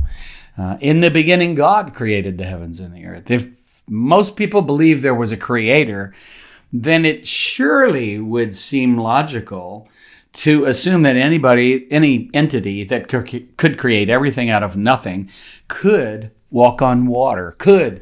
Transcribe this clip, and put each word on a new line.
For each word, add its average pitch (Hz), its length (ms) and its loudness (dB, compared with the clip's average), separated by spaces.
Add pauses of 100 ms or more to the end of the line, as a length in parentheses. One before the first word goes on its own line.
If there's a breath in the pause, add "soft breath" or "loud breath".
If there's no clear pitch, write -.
(580 loud breath)
uh, 95 220 -6
"In 156 220 2
the 170 80 4
beginning, 170 460 2
God 165 380 2
created 101 440 -2
the 92 80 -8
heavens 85 340 -10
and 87 160 -16
the 85 100 -20
earth." 87 260 -10
If - 560 -6
most 151 480 0
people 202 260 0
believe 147 400 2
there 131 140 0
was 117 160 -4
a 110 60 -6
creator, 110 760 -2 (600 loud breath)
then 160 320 0
it - 220 -2
surely 220 920 0
would 110 360 -2
seem 127 420 0
logical 113 920 -4 (440 soft breath)
to 151 320 2
assume 170 360 2
that 135 160 4
anybody, 127 720 2
any 143 420 2
entity 104 520 -2
that 120 220 -4
could, - 500 -8
could 160 200 0
create 104 320 2
everything 123 400 0
out 104 140 2
of 98 140 -6
nothing 101 520 -2 (380 loud breath)
could 110 640 -2 (180)
walk 120 320 2
on 127 240 2
water, 120 520 -2
could 165 440 2